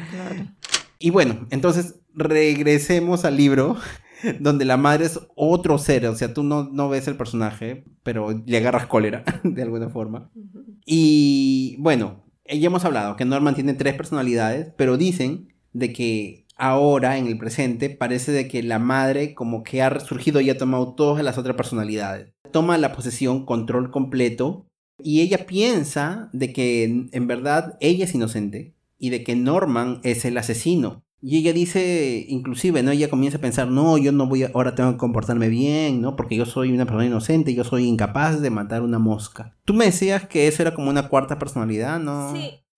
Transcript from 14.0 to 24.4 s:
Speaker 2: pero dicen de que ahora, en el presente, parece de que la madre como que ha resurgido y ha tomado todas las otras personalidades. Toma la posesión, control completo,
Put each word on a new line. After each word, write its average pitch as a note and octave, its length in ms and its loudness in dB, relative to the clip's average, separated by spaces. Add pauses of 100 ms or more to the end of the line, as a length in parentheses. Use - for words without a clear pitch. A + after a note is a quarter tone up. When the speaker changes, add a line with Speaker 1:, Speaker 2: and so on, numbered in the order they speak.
Speaker 2:
pero B2+ 200 2
dicen F3 560 -2 (200)
de A#2+ 200 -4
que A2 520 -4 (120)
ahora, C3+ 600 2
en B2+ 100 -2
el A2+ 100 -2
presente, A#2+ 520 -4
parece B2+ 420 -4
de C3+ 160 0
que B2+ 160 -4
la A#2 160 -2
madre C3+ 560 0
como A#2 280 -6
que C3 180 -4
ha C3 80 4
resurgido C#3 520 0
y C3+ 80 4
ha C3 80 0
tomado B2+ 380 0
todas D3 280 2
las B2 140 -2
otras B2+ 180 -4
personalidades. G#2+ 800 -6 (180)
Toma E3 280 2
la C#3 140 0
posesión, B2+ 520 -2
control B2 460 -2
completo, C3 760 -2 (380)